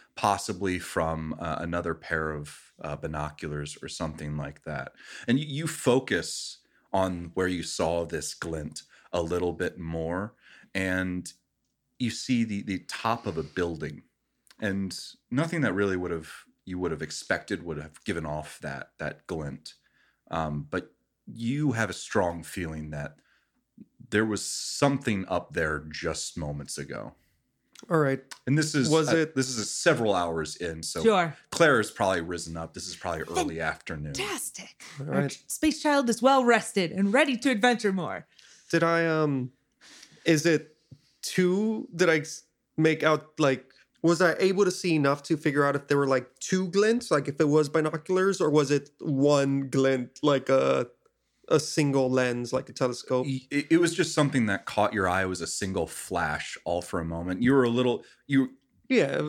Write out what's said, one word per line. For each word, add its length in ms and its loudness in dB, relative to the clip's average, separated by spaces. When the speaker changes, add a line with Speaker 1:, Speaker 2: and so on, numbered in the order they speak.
Speaker 1:
possibly 640 0
from, 600 -2
uh, 200 -4
another 360 -4
pair 360 -4
of, 260 -10
uh, 140 -6
binoculars 880 -8
or 60 -12
something 500 -8
like 260 -10
that. 280 -10
And 100 2
you, 80 -4
you 200 -6
focus 920 0
on 400 -2
where 140 0
you 140 -2
saw 440 -2
this 260 -6
glint 500 -10
a 80 0
little 320 0
bit 260 -6
more, 560 -6
and 560 -2
you 120 -2
see 340 -2
the, 180 -4
the 160 -6
top 380 -4
of 100 -4
a 60 -4
building, 600 -6
and 360 -4
nothing 300 -2
that 140 0
really 220 0
would 160 -4
have, 180 -6
you 140 -8
would 140 -2
have 100 -6
expected 640 -6
would 140 -8
have 260 -14
given 200 -4
off 360 -8
that, 380 -10
that 280 -8
glint. 480 -8
Um, 400 -4
but 220 -6
you 460 -2
have 180 -2
a 40 -8
strong 500 -2
feeling 460 -8
that 260 -10
there 140 2
was 200 -2
something 840 -2
up 260 -4
there 360 -2
just 460 -6
moments 420 -8
ago. 360 -10
Speaker 2:
All 80 4
right. 220 2
Speaker 1:
And 120 4
this 160 0
is 160 4
Speaker 2:
Was 220 4
Speaker 1:
a, 100 4
Speaker 2:
it 120 -2
Speaker 1:
this 140 0
is 100 -6
a 60 -4
several 500 2
hours 420 -2
in, 260 -8
so 200 -6
Speaker 3:
Sure. 320 4
Speaker 1:
Claire 280 6
has 120 0
probably 300 2
risen 360 -6
up. 180 -10
This 120 -10
is 80 -12
probably 280 -6
early 380 -2
afternoon. 540 -6
Speaker 3:
Fantastic. 680 -8
Speaker 2:
All 80 -8
Speaker 3:
Our 140 2
Speaker 2:
right. 80 -2
Speaker 3:
ch-, 180 -12
space 340 0
child 280 4
is 100 0
well 240 6
rested 480 4
and 200 0
ready 260 4
to 120 2
adventure 420 2
more. 340 -4
Speaker 2:
Did 120 4
I, 240 4
um, 440 2
is 180 4
it 320 2
two? 760 0
Did 140 4
I 80 4
s-, 240 -8
make 260 4
out, 360 2
like, 260 2
was 180 4
I 180 6
able 260 4
to 60 4
see 240 0
enough 300 2
to 140 0
figure 260 2
out 100 2
if 140 -6
there 80 4
were, 100 2
like, 220 2
two 300 -2
glints, 420 2
like, 180 2
if 120 -4
it 80 6
was 220 4
binoculars, 720 0
or 80 2
was 200 4
it 200 2
one 680 4
glint, 540 2
like 260 4
a, 380 4
a 120 4
single 480 2
lens, 440 0
like 160 -4
a 40 -18
telescope? 540 -2
Speaker 1:
Y-, 140 -4
it, 220 0
it 80 8
was 140 4
just 200 0
something 320 4
that 180 0
caught 300 2
your 140 2
eye. 140 2
It 60 0
was 140 -4
a 60 -4
single 400 -2
flash, 760 -4
all 160 -2
for 200 -6
a 40 -4
moment. 380 -4
You 100 4
were 120 6
a 60 2
little, 340 0
you 240 2
Speaker 2:
Yeah. 400 2